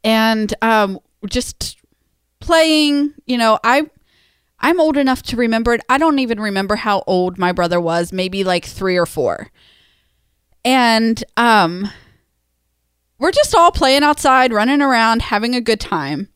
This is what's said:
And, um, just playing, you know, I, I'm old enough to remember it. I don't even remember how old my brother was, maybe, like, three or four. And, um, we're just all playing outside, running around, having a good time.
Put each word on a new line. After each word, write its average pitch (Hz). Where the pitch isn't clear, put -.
And, 220
um, 214
just -
playing, 302
you 247
know, 226
I, 277
I'm 277
old 311
enough 262
to 247
remember 233
it. 233
I 269
don't 302
even 226
remember 196
how 208
old 185
my 180
brother 175
was, 170
maybe, 185
like, 180
three 185
or 175
four. -
And, 226
um, 202
we're 339
just 571
all 349
playing 277
outside, 262
running 254
around, 226
having 233
a 247
good 220
time. 151